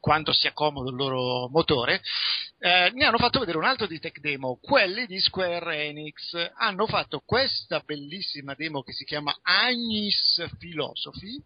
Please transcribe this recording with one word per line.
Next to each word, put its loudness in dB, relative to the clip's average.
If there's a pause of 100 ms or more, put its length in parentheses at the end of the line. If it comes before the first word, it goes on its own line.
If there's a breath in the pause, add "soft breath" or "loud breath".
quanto 4
sia 2
comodo 0
il -6
loro 0
motore. 2 (560 loud breath)
Eh, 6
ne 0
hanno 6
fatto 4
vedere 0
un -2
altro 2
di -6
tech -10
demo, -4
quelli 2
di -8
Square 0
Enix. -10 (220)
Hanno 0
fatto -2
questa 0
bellissima -8
demo -6
che -14
si -12
chiama -4 (100)
Agnis 2 (140)
Philosophy -8